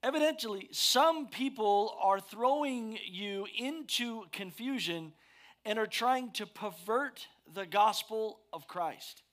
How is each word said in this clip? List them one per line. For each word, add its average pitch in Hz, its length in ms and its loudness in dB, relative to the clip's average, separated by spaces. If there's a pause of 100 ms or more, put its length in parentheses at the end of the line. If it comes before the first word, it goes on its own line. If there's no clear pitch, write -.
Evidently, 269 680 0
some 302 560 4
people 214 720 2
are 196 200 4
throwing 240 840 0
you 196 440 -6 (100)
into 240 760 -4
confusion 180 800 -6 (520)
and 214 140 -2
are 214 80 2
trying 247 460 2
to 214 120 -4
pervert 214 800 -2 (300)
the 196 100 -6
gospel 214 760 2 (120)
of 160 140 -12
Christ. - 640 -6